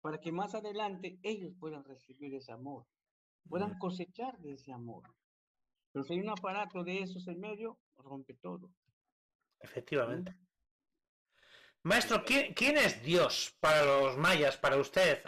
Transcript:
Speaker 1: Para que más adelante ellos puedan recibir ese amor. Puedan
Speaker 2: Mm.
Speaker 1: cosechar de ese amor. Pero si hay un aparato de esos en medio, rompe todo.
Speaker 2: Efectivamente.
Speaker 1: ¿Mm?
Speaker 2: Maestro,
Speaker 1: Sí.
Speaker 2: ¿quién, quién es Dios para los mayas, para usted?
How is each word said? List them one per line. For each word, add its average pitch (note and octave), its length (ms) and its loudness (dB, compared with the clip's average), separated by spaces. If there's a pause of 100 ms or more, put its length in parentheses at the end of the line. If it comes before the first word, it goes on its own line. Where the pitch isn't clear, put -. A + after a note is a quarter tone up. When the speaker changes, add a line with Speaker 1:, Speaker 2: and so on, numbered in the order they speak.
Speaker 1:
Para D3+ 180 -8
que E3 140 -8
más F#3+ 220 -6
adelante G3+ 680 -8
ellos G3 380 -8
puedan D3+ 240 -12
recibir C3+ 500 -16
ese B2+ 180 -14
amor. B2+ 340 -14 (640)
Puedan G3+ 240 -4
Speaker 2:
Mm. F#3 60 -14
Speaker 1:
cosechar F#3+ 600 -8
de D3 160 -14
ese C3 180 -18
amor. A#2 320 -14 (880)
Pero C#3 120 -6
si D#3+ 100 -6
hay F3+ 60 -2
un G#3 100 -4
aparato F#3+ 520 -6
de F#3 200 -4
esos F#3 260 -10
en E3+ 100 -10
medio, G#3+ 400 -10 (180)
rompe C3+ 380 -14
todo. F3+ 380 -14 (880)
Speaker 2:
Efectivamente. C3 720 -6
Speaker 1:
¿Mm? - 120 -20 (1400)
Speaker 2:
Maestro, A#3 300 2
Speaker 1:
Sí. - 80 -2
Speaker 2:
¿quién, C4+ 280 2
quién C#4 240 4
es F#3+ 240 2
Dios D#3 580 2
para D#3 240 6
los C#3 320 6
mayas, D3+ 400 4
para C3+ 220 4
usted? D#3 500 4